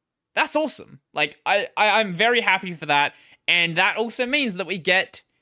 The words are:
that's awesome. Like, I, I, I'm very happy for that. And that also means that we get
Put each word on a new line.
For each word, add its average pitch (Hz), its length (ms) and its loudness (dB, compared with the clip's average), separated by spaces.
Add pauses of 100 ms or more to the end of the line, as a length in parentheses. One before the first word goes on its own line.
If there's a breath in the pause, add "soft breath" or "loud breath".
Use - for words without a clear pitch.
(360)
that's 302 200 0
awesome. 302 440 -6 (140)
Like, 151 320 -2
I, 202 220 0 (100)
I, 208 220 4
I'm 196 160 -2
very 226 260 2
happy 190 320 0
for 156 140 -14
that. 143 260 2 (340 soft breath)
And 170 300 2
that 185 200 2
also 233 280 -4
means 254 300 -2
that 185 100 -6
we 180 140 -6
get 180 420 0 (200)